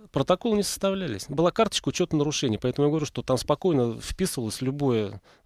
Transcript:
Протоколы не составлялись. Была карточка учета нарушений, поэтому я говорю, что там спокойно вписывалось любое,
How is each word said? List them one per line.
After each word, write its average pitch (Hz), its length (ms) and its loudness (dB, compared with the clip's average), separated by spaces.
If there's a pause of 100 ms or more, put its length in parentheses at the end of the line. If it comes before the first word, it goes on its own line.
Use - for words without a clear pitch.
(120)
Протоколы 185 460 2
не 202 60 0
составлялись. 185 680 -4
Была 160 220 2
карточка - 380 0
учета 165 260 0
нарушений, 147 420 0
поэтому 143 300 0
я - 20 4
говорю, 151 160 0
что - 160 -8
там 127 160 2
спокойно 127 640 0
вписывалось - 600 -4
любое, 123 600 0 (240)